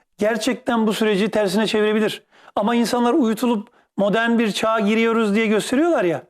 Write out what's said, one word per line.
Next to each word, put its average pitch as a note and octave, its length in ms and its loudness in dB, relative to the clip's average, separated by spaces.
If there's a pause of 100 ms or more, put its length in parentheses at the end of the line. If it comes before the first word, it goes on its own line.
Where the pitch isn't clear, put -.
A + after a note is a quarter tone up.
(180)
gerçekten A3+ 680 0
bu A3 60 0
süreci G#3+ 380 0
tersine G#3+ 360 0
çevirebilir. G#3+ 560 0 (340)
Ama A3+ 180 0
insanlar A#3+ 380 0
uyutulup A#3 560 0 (280)
modern A3+ 420 0
bir A3 140 0
çağa A3 280 0
giriyoruz A3+ 540 0
diye A3+ 120 0
gösteriyorlar B3 580 0
ya. D#3+ 260 -2